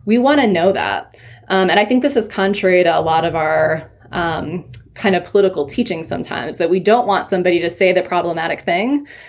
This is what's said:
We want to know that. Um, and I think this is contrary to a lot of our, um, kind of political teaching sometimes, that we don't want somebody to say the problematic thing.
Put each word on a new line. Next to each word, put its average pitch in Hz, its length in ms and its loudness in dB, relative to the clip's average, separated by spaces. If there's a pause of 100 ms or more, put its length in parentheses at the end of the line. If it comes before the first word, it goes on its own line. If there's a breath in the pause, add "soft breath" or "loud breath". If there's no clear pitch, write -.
We 220 120 4
want 277 240 4
to 233 60 2
know 180 260 2
that. 98 420 -4 (320 loud breath)
Um, 190 220 2
and 180 100 4
I 214 60 2
think 247 160 2
this 285 160 0
is 214 100 0
contrary 190 560 2
to 170 140 2
a - 20 2
lot 160 240 0
of 165 100 -2
our, 156 560 0 (220)
um, 165 580 -6 (240)
kind 196 220 0
of 175 80 -2
political 190 420 2
teaching 180 380 -4
sometimes, 160 540 -8
that 165 120 0
we 185 80 2
don't 208 300 2
want 190 220 -2
somebody 180 320 0
to 170 80 -2
say 190 240 2
the 185 100 2
problematic 170 560 -4
thing. 247 480 -2 (220 loud breath)